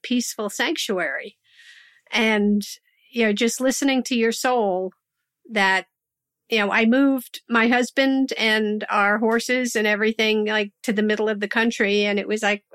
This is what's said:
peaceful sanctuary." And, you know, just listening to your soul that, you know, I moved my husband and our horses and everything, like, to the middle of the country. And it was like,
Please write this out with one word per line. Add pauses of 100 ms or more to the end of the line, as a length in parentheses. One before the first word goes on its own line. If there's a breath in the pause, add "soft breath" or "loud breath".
peaceful
sanctuary." (760 loud breath)
And, (480)
you
know,
just
listening
to
your
soul (580)
that, (640)
you
know,
I
moved
my
husband
and
our
horses
and
everything,
like, (100)
to
the
middle
of
the
country.
And
it
was
like,